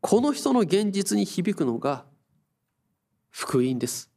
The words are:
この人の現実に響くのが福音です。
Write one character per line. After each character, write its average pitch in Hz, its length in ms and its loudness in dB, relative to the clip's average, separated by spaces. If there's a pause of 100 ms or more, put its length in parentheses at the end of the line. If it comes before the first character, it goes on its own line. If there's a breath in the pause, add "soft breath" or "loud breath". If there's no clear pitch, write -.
こ 220 140 6
の 285 120 2
人 277 200 0
の 247 80 4
現 202 320 2
実 196 260 0
に 202 60 2
響 190 340 -2
く 160 60 0
の 117 160 -2
が 135 240 -4 (1200)
福 - 300 -4
音 127 180 2
で 120 120 -2
す。 - 280 -10